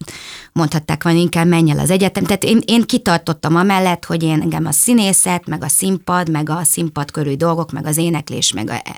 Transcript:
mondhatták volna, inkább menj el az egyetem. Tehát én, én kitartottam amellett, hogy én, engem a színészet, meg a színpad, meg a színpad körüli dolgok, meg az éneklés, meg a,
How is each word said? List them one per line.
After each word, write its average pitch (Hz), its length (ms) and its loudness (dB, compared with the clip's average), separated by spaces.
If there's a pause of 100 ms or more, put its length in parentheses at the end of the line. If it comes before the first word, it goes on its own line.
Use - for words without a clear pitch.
(540)
mondhatták 151 500 -2
volna, 170 160 4
inkább 170 280 2
menj 165 240 4
el 143 80 0
az 143 100 0
egyetem. 190 340 2
Tehát 202 200 0
én, 233 220 4
én 233 180 4
kitartottam 170 720 0
amellett, 185 500 2
hogy 165 180 -2
én, 156 180 2
engem 160 240 -2
a 156 60 -4
színészet, 190 760 2
meg 156 160 -6
a 123 40 -6
színpad, 180 640 -2
meg 151 200 0
a 160 140 -2
színpad 151 480 -2
körüli 147 240 -2
dolgok, 165 360 -2
meg 147 140 -8
az 151 120 -2
éneklés, 156 560 -2
meg 104 160 -6
a, 113 120 -6 (160)